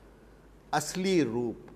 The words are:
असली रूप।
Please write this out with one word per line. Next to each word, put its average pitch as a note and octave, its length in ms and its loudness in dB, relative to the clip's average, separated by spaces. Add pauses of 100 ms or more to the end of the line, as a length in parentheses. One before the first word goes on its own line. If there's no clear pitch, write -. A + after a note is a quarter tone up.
(720)
असली F3+ 500 2
रूप। A#2 520 -4